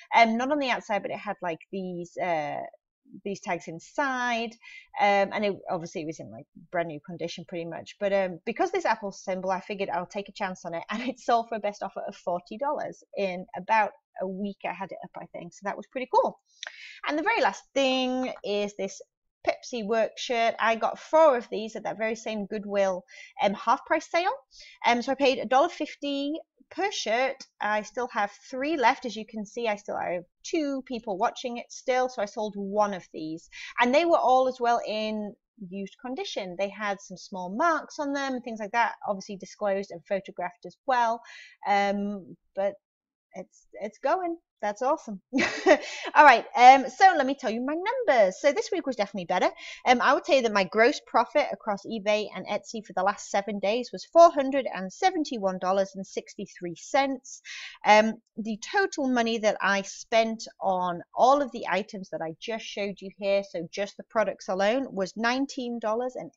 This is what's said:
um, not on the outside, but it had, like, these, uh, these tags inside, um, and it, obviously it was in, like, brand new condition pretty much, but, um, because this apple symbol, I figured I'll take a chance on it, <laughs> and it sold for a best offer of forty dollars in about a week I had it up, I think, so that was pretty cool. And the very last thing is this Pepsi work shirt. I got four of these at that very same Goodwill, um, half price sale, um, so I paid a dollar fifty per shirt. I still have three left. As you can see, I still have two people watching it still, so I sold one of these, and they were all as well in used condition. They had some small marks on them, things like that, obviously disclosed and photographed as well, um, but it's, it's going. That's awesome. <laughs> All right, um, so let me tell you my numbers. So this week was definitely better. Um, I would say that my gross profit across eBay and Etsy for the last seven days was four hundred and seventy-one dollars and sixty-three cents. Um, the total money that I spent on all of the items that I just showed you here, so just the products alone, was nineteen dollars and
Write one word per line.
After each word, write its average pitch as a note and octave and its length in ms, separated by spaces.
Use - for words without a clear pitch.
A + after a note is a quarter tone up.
um, A3+ 220
not C4 120
on D4+ 80
the C4 120
outside, G3 320
but - 80
it - 80
had, G3 240
like, E3 160
these, F3+ 460
uh, D3+ 440
these G3+ 160
tags F3+ 280
inside, A#3+ 840
um, G3+ 320
and G#3+ 120
it, G3+ 100
obviously E3+ 320
it D3+ 40
was D#3+ 140
in, C3 100
like, A2+ 160
brand E3+ 180
new D3+ 120
condition E3+ 480
pretty E3+ 160
much, - 360
but, G3 120
um, F#3 340
because E4 240
this F4+ 160
apple A3 260
symbol, F#3 380
I F#3 100
figured G3 300
I'll F3 160
take G3+ 220
a G3+ 40
chance F#3 320
on E3 100
it, E3 120
<laughs> - 40
and A3 120
it B3+ 180
sold A#3 280
for A3+ 80
a G#3+ 40
best G#3 220
offer G3 240
of G3+ 100
forty F3+ 420
dollars C#4 440
in F#3 300
about G#3 340
a F#3+ 40
week G3 380
I F3 80
had F#3 180
it - 140
up, F3 60
I F3 40
think, F3 140
so - 120
that G3 120
was G#3 100
pretty B3+ 280
cool. G#4+ 240
And D4 120
the D#4+ 40
very A4 200
last G3 200
thing B3+ 580
is G3+ 320
this G3 240
Pepsi - 400
work A3 320
shirt. A#3 400
I A3+ 160
got A3+ 240
four D#4 400
of A#3 100
these A3 280
at G#3+ 80
that E3 120
very A3 200
same A3 280
Goodwill, G3 600
um, G3 120
half - 320
price D#4+ 240
sale, F#4 240
um, A#3+ 160
so C4 120
I - 20
paid C4 240
a - 80
dollar C#4 240
fifty C#4+ 640
per G4 220
shirt. B3+ 440
I G#3+ 180
still A#3+ 280
have G#3 220
three C#4+ 260
left. B3 300
As G3+ 100
you A3 80
can G#3+ 220
see, A#3 220
I G#3 80
still - 200
have F3 280
two C#4+ 440
people A3+ 300
watching A#3+ 400
it - 140
still, B3+ 400
so A#3+ 100
I G#3 60
sold G#3+ 300
one G3+ 360
of F3+ 220
these, D#3+ 340
and B3 140
they E4 100
were E4+ 140
all B3+ 300
as B3+ 120
well A#3+ 260
in G#3+ 480
used G3 340
condition. B3 540
They G3 100
had G3 320
some - 160
small F#3 400
marks D#4 420
on C#4+ 140
them, C4+ 300
things A3+ 180
like G3+ 120
that, A#3 240
obviously G3+ 280
disclosed G3 560
and E3+ 140
photographed F#3+ 600
as F3 180
well, A#3+ 380
um, G3+ 720
but G3 200
it's, - 320
it's - 180
going. E4+ 380
That's G#3 220
awesome. B3+ 460
<laughs> B3+ 80
All - 880
right, A#3+ 200
um, B3 320
so F#4+ 280
let C4+ 100
me C4+ 120
tell A#3 120
you A#3 140
my D4 120
numbers. F4 640
So C#4+ 100
this G4 220
week E4+ 140
was C4 100
definitely F#3+ 300
better. G#3 240
Um, B3 140
I A3+ 140
would E4 120
say C#4+ 140
that A3+ 120
my G3+ 120
gross A3+ 420
profit B3 460
across G3+ 340
eBay G#3+ 480
and F#3 100
Etsy G#3 400
for - 120
the F#3 80
last G3+ 260
seven G3+ 300
days A#3 320
was F#3 200
four E4+ 200
hundred C4+ 420
and F#3+ 180
seventy-one B3+ 680
dollars G3 340
and F#3+ 100
sixty-three - 680
cents. C4+ 680
Um, G#3+ 280
the A3 220
total F#4+ 360
money A#3 300
that G#3 220
I G3 220
spent A3+ 600
on F3+ 420
all C4 260
of B3+ 120
the A#3 180
items F#3+ 400
that D#3 100
I D#3+ 200
just A3 260
showed G3+ 340
you G3 160
here, G3 320
so E3+ 240
just G3 240
the - 140
products - 380
alone, G#3 420
was F#3+ 260
nineteen A#3+ 640
dollars A#3 380
and D#3+ 200